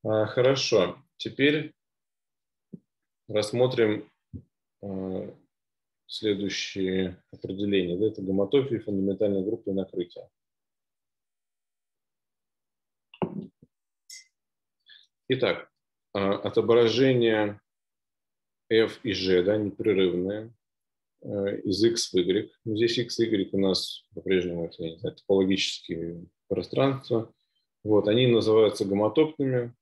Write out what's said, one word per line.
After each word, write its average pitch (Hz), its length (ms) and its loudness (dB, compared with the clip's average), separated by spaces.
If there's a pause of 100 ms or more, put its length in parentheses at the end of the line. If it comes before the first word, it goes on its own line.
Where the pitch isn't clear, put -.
А, 107 240 2
хорошо, 123 680 2 (200)
теперь 147 560 -2 (1500)
рассмотрим, 110 840 0 (720)
а, 95 540 -8 (720)
следующее 95 1120 -4 (100)
определение. 95 680 -2
Да, 107 100 0
это 104 140 -4
гомотопия 101 580 0
фундаментальной 98 640 -2
группы 107 300 -6
накрытия. 92 560 -8 (4000)
Итак, 127 400 -2 (440)
а, 98 220 0
отображение 113 1200 2 (1080)
F 110 340 2
и 104 100 -4
G, 92 300 2
да, 104 140 2
непрерывное, 101 960 -2 (680)
э, 104 400 -4
из 98 220 0
X 117 280 0
в 92 60 0
Y. 92 320 0 (160)
Ну, 110 100 -4
здесь 113 220 0
X 117 220 -4
и 113 60 4
Y 101 280 -2
у 98 40 0
нас - 460 -2 (100)
по-прежнему, 87 520 -2
это, 85 180 -12
я 82 80 -6
не 82 60 -16
знаю, 90 180 -10
топологические 87 1120 -2 (220)
пространства. 123 840 -2 (500)
Вот, 104 240 4
они 123 200 4
называются 110 580 4
гомотопными 123 960 0